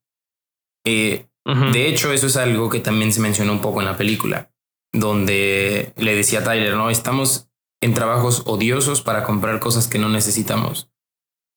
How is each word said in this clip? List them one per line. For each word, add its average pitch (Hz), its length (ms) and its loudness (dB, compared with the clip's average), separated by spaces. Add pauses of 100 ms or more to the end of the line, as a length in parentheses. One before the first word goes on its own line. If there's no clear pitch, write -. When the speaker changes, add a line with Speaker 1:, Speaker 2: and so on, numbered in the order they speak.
(880)
Speaker 1:
Eh, 110 400 0 (180)
Speaker 2:
Ujú. 135 260 2
Speaker 1:
de - 160 2
hecho, 151 260 0
eso 135 120 0
es 131 100 0
algo 117 360 0
que 120 80 -2
también 110 340 0
se 113 80 0
mencionó 104 300 0
un 101 100 0
poco 104 180 -2
en 98 60 0
la 95 100 -2
película, 101 560 -2 (400)
donde 101 1040 0
le 107 180 0
decía 104 240 0
a 107 40 -2
Tyler, 113 300 0
¿no? 110 160 0
"Estamos 123 580 -2 (320)
en 117 140 2
trabajos 120 540 0
odiosos 123 560 0
para 107 200 -2
comprar 110 360 -2
cosas 117 280 0
que - 120 -2
no 107 100 0
necesitamos". 107 800 -2 (680)